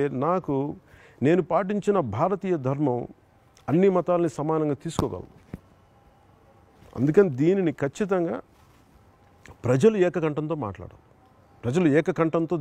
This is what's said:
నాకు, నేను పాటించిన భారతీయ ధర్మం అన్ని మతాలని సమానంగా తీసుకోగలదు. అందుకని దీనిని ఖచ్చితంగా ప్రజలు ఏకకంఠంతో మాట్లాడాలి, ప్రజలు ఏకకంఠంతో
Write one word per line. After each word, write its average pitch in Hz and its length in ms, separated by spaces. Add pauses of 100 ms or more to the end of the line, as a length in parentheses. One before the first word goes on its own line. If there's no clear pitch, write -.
(260)
నాకు, 151 500 (520)
నేను 175 160 (100)
పాటించిన 202 460 (180)
భారతీయ 185 400 (100)
ధర్మం 135 320 (720)
అన్ని 180 260
మతాలని 175 340
సమానంగా 156 540
తీసుకోగలదు. 123 480 (1700)
అందుకని 156 320 (120)
దీనిని 175 300 (100)
ఖచ్చితంగా 180 560 (1300)
ప్రజలు 135 320 (100)
ఏకకంఠంతో 156 480 (100)
మాట్లాడాలి, - 380 (600)
ప్రజలు 156 240 (100)
ఏకకంఠంతో 165 640